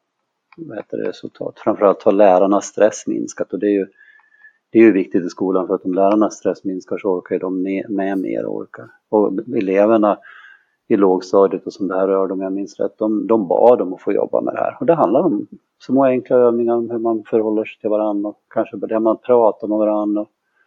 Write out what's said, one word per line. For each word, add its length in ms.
vad 200
heter 200
det, 120
resultat. 500
Framförallt 440
har 80
lärarnas 540
stress 420
minskat, 460
och 60
det 80
är 120
ju, 80
det 80
är 40
ju 80
viktigt 340
i 40
skolan, 380
för 80
att 100
om 80
lärarnas 440
stress 260
minskar 340
så 120
orkar 260
ju 40
de 240
med, 260
med 280
mer 280
och 100
orkar. 320
Och 220
eleverna 600
i 60
lågstadiet 680
och 80
som 140
det 80
här 120
rörde, 260
om 80
jag 120
minns 260
rätt, 180
de, 300
de 200
bad 340
om 120
att 80
få 120
jobba 280
med 120
det 60
här. 200
Och 60
det 80
handlar 260
om 280
små 240
enkla 300
övningar 380
om 160
hur 100
man 240
förhåller 420
sig 160
till 80
varandra 400
och 100
kanske 240
det 220
man 180
pratar 500
med 100
varandra. 480